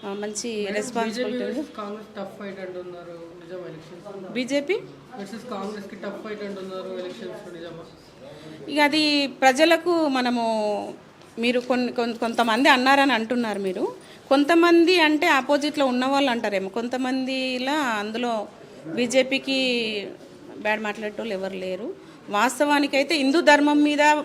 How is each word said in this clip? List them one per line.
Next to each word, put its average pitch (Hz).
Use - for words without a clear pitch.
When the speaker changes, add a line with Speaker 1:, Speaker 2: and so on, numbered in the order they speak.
Speaker 1:
ఆ, 196
మంచి 208
Speaker 2:
మేడం, 202
Speaker 1:
రెస్పాన్సిబిలిటీ 220
Speaker 2:
బీజేపీ 247
Speaker 1:
ఉంది. 240
Speaker 2:
వర్సెస్ -
కాంగ్రెస్ 208
టఫ్ 196
ఫైట్ 190
అంటున్నారు, 175
నిజం 180
ఎలక్షన్స్? 180
Speaker 1:
బీజేపీ 277
Speaker 2:
వర్సెస్ 202
కాంగ్రెస్కి 202
టఫ్ 214
ఫైట్ 202
అంటున్నారు 185
ఎలక్షన్స్, 180
నిజమా? 165
Speaker 1:
ఇక 285
అది 294
ప్రజలకు 320
మనము 226
మీరు 240
కొన్ని, 247
కొన్-, 233
కొంతమంది 233
అన్నారని 269
అంటున్నారు 220
మీరు. 202
కొంతమంది 339
అంటే 302
ఆపోజిట్లో 294
ఉన్న 254
వాళ్ళు 277
అంటారేమో, 202
కొంతమందిలా 254
అందులో 226
బీజేపీకి 262
బ్యాడ్ 214
మాట్లాడేటోళ్ళు 214
ఎవరు 190
లేరు. 185
వాస్తవానికైతే 285
హిందూ 277
ధర్మం 294
మీద 294